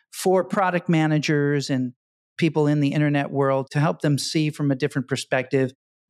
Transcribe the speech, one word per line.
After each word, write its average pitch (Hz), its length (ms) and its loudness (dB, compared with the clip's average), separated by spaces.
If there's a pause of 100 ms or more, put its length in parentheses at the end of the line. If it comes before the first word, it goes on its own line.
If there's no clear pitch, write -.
(100)
for 185 340 0
product 180 440 -2
managers 151 840 2
and 127 220 -2 (440)
people 156 300 2
in 147 140 2
the 143 120 2
internet 147 380 0
world 135 400 0
to 147 100 0
help 165 200 0
them 147 180 2
see 156 320 -2
from 147 200 -2
a 135 40 2
different 131 340 -4
perspective. 131 640 -2 (380)